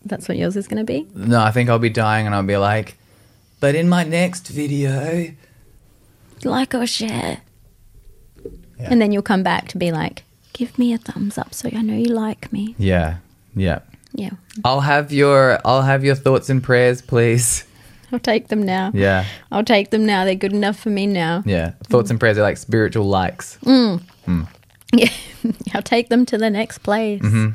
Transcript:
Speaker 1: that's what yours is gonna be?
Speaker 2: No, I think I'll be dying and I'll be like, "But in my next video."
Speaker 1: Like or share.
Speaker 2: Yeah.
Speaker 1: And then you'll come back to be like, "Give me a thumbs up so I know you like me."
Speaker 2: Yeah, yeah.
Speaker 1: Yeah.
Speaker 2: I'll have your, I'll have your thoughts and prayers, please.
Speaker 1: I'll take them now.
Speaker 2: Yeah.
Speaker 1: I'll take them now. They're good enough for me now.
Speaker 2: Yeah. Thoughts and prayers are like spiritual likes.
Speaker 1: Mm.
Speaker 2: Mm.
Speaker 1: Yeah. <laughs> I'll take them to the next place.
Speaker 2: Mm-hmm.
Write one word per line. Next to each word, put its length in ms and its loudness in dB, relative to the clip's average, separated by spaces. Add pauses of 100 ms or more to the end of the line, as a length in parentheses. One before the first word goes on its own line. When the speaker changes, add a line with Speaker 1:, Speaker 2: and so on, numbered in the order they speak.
Speaker 1:
that's 240 -8
what 80 -4
yours 180 -2
is 120 -6
gonna 180 -4
be? 280 -4
Speaker 2:
No, 280 2
I 100 4
think 180 2
I'll 100 4
be 100 2
dying 360 0
and 80 -2
I'll 100 0
be 120 0
like, 420 -2 (640)
"But 160 2
in 140 2
my 160 4
next 420 -2
video." 840 -4 (1120)
Speaker 1:
Like 300 -2
or 140 -2
share. 520 -6 (1400)
Speaker 2:
Yeah. 120 -10
Speaker 1:
And 100 6
then 100 2
you'll 120 0
come 200 0
back 260 -2
to 80 -8
be 140 -2
like, 320 -6 (300)
"Give 260 -8
me 140 2
a 40 -2
thumbs 400 -8
up 160 -10
so 220 -8
I 60 -4
know 140 -2
you 180 0
like 400 -6
me." 240 -6
Speaker 2:
Yeah, 380 0 (400)
yeah. 240 -2 (340)
Speaker 1:
Yeah. 160 -8 (340)
Speaker 2:
I'll 180 2
have 300 2
your, 540 4
I'll 160 4
have 240 2
your 100 4
thoughts 340 0
and 140 0
prayers, 380 2
please. 640 0 (480)
Speaker 1:
I'll 60 -2
take 280 -2
them 160 0
now. 300 -2
Speaker 2:
Yeah. 320 2 (260)
Speaker 1:
I'll 140 0
take 260 2
them 140 2
now. 180 2
They're 120 0
good 180 -4
enough 260 0
for 100 -6
me 160 0
now. 400 0
Speaker 2:
Yeah. 260 0 (120)
Thoughts 280 2
and 60 0
prayers 200 2
are 40 4
like 140 2
spiritual 540 0
likes. 560 -2
Speaker 1:
Mm. 360 4 (240)
Speaker 2:
Mm. 220 -2 (460)
Speaker 1:
Yeah. 160 4 (340)
<laughs> 300 -6
I'll 80 -2
take 260 0
them 200 4
to 100 -2
the 120 0
next 280 -4
place. 440 -2
Speaker 2:
Mm-hmm. 340 2